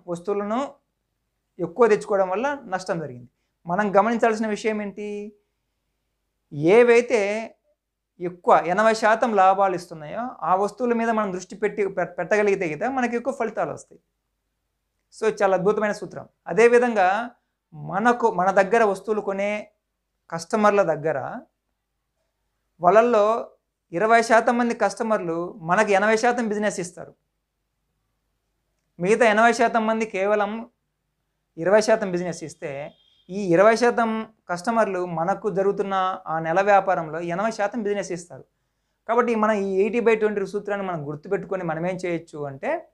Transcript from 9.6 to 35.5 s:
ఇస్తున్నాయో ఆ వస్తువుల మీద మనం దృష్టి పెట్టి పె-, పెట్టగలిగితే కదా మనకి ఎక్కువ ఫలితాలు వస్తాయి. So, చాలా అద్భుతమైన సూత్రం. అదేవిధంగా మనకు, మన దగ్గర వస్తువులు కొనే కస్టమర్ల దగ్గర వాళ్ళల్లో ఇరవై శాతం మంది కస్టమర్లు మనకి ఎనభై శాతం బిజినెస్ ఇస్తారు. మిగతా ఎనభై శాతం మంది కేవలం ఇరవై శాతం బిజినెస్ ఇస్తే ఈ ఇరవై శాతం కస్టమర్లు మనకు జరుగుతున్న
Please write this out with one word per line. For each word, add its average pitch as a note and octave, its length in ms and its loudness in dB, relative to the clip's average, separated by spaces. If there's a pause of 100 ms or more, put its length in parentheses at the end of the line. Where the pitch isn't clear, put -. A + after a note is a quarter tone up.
ఇస్తున్నాయో E3+ 540 -10 (140)
ఆ E3+ 120 2
వస్తువుల G#3 380 -2
మీద A3+ 160 0
మనం G#3+ 240 -2
దృష్టి F#3 220 -12
పెట్టి G#3 320 -2
పె-, F3 200 -4
పెట్టగలిగితే G3 640 0
కదా D3+ 200 -4
మనకి A#3+ 260 -2
ఎక్కువ B3 180 -4
ఫలితాలు G#3 400 -4
వస్తాయి. - 280 -18 (1200)
So, G#3+ 200 0
చాలా F#3+ 100 4
అద్భుతమైన G#3 380 0
సూత్రం. D3 360 -12 (200)
అదేవిధంగా A3+ 840 2 (420)
మనకు, G#3 580 0
మన F#3 200 2
దగ్గర G3 320 2
వస్తువులు G3+ 380 -2
కొనే G3+ 480 -6 (640)
కస్టమర్ల G3+ 500 2
దగ్గర D#3 580 -2 (1400)
వాళ్ళల్లో A3 640 4 (440)
ఇరవై A3 300 4
శాతం A#3 360 2
మంది A#3+ 180 0
కస్టమర్లు G3 840 -4
మనకి G3 320 2
ఎనభై G#3+ 240 2
శాతం A#3+ 300 0
బిజినెస్ G#3 320 -4
ఇస్తారు. - 340 -12 (1900)
మిగతా G#3+ 260 2
ఎనభై A3 280 6
శాతం A3+ 340 2
మంది A3+ 180 0
కేవలం G#3 640 -2 (880)
ఇరవై F#3 240 4
శాతం G#3+ 300 0
బిజినెస్ F3 320 -6
ఇస్తే D3 500 -12 (360)
ఈ F#3 240 -2
ఇరవై G#3 220 6
శాతం A3+ 520 0 (220)
కస్టమర్లు F#3 560 -2
మనకు F3+ 440 -4
జరుగుతున్న F#3+ 800 -2